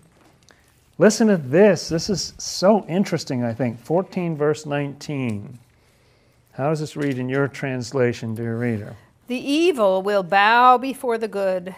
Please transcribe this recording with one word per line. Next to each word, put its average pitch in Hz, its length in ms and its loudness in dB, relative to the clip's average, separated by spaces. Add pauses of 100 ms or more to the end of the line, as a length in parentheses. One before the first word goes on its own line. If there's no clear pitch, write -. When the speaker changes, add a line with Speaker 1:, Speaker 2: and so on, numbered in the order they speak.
(1000)
Speaker 1:
Listen 214 280 6
to 202 100 4
this. 160 520 4
This 165 200 -4
is 180 280 -4
so - 480 0
interesting, 156 580 -2
I 117 80 -2
think. 113 280 -4
Fourteen, 175 580 -4
verse 151 280 -2
nineteen. 139 920 -6 (960)
How 135 180 -4
does 160 100 -2
this 151 160 -8
read 143 220 -4
in 127 120 -6
your 139 180 0
translation, 123 880 -4
dear 117 220 -6
reader? 113 380 -4 (300)
Speaker 2:
The 247 140 -6
evil 262 640 2
will 202 180 0
bow 220 560 6
before 247 400 -4
the 226 100 -4
good, 185 500 -4